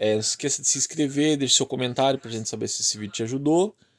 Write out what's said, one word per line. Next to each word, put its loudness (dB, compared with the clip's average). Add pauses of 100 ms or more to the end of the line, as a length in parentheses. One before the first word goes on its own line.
É, 4
não 0
se -2
esqueça -2
de -2
se 0
inscrever, 2
deixe 4
seu 2
comentário 0
pra -12
gente -6
saber -4
se -6
esse 0
vídeo -8
te -2
ajudou. 2 (240)